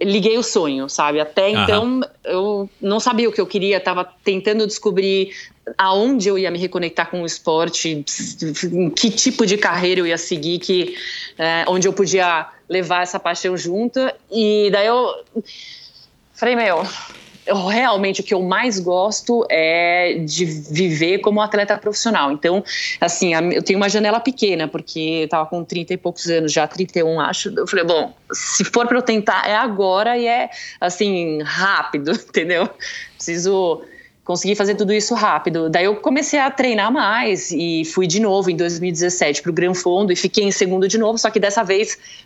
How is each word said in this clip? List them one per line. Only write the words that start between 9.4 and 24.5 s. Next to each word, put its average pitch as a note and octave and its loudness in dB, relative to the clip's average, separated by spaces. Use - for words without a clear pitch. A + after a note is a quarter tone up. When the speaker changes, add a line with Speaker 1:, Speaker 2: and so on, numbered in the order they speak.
Speaker 1:
de G#3+ 2
carreira F3+ 2
eu F3 2
ia E3 0
seguir, E3+ -4
que, F3+ -2
é, E3 2
onde F#3 2
eu F#3+ 2
podia F3+ 2
levar F3+ 0
essa F#3 -4
paixão F3+ -2
junto. G3+ -2
E G#3 4
daí G3+ 2
eu A#3+ 2
falei, A#3+ 0
meu, F#3+ 2
eu, F#3+ 0
realmente G3+ 2
o - -18
que - -8
eu F#3 2
mais G3 0
gosto F#3+ 0
é E3+ 2
de E3 -2
viver D#3+ 0
como G#3 2
atleta G#3 0
profissional. G3+ 0
Então, F3+ 0
assim, F3 0
a, D#3+ 2
eu F3 0
tenho G3 0
uma G3+ 2
janela G#3+ 2
pequena, G3 0